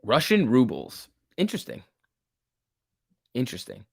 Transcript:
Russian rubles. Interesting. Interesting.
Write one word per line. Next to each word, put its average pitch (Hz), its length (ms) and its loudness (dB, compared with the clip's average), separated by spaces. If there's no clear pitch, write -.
Russian 151 460 2
rubles. 107 580 0
Interesting. - 460 -6
Interesting. 101 600 -8